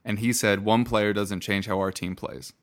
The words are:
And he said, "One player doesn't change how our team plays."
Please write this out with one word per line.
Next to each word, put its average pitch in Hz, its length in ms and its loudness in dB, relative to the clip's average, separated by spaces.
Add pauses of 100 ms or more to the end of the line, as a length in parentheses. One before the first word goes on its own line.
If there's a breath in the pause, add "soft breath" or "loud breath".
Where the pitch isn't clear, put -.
And 104 140 -4
he 117 140 0
said, 101 320 2
"One 113 200 4
player 107 280 2
doesn't 98 280 -2
change 98 260 -2
how 95 120 0
our 95 120 0
team 90 240 -8
plays." - 480 -12